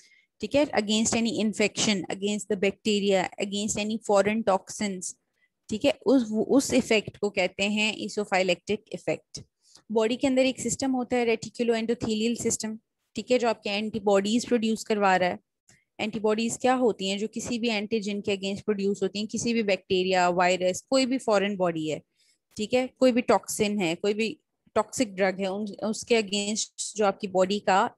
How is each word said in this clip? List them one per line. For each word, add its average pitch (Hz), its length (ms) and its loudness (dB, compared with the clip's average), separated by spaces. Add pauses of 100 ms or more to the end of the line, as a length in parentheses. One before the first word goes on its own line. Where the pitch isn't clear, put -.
(400)
ठीक 208 140 -4
है, 285 120 4
against 214 480 0
any 226 180 0 (120)
infection, 202 640 0
against 202 460 -4
the 208 40 0
bacteria, 196 720 2 (160)
against 202 320 -4
any 214 220 -4 (120)
foreign 208 340 4
toxins, 190 720 -2 (540)
ठीक 214 160 -4
है, - 220 2
उस, 233 260 4
उस 220 420 2
effect 220 420 0
को 202 140 -4
कहते 185 340 -2
हैं 214 320 0 (100)
esophalectic 196 720 -2 (140)
effect। - 480 -8 (520)
Body 220 240 2
के 262 100 -2
अंदर 262 160 4
एक 262 180 0
system 262 320 -4
होता 247 240 -2
है 240 100 0
reticuloendothelial 226 1160 -2
system, 220 360 -4 (380)
ठीक 214 140 -4
है, 254 80 4
जो 233 100 0
आपके 214 220 -4
antibodies 208 760 2
produce 220 380 0
करवा 202 320 2
रहा 180 120 2
है। - 100 -6 (640)
Antibodies 214 600 -2
क्या 254 140 2
होती 220 340 0
हैं? 196 100 -2
जो 214 100 -4
किसी 233 300 -6
भी 226 100 -2
antigen 208 520 -2
के 202 160 -2
against 196 280 -6
produce 196 380 -2
होती 190 160 -2
हैं, 220 100 -6
किसी 233 260 -2
भी 226 80 0
bacteria, 185 680 2
virus, 180 600 2
कोई 262 160 2
भी 254 120 0
foreign 202 380 0
body 165 320 -2
है, 147 140 -6 (540)
ठीक 208 180 -4
है, 254 120 2
कोई 254 260 2
भी 240 100 2
toxin 208 580 0
है, 165 140 0
कोई 202 200 -2
भी 214 260 -4 (340)
toxic 214 400 -2
drug 190 260 0
है, 196 120 -2
उन, 208 120 -6
उसके 220 580 -2
against 202 760 -6
जो 208 80 0
आपकी 196 240 0
body 190 320 0
का 196 380 2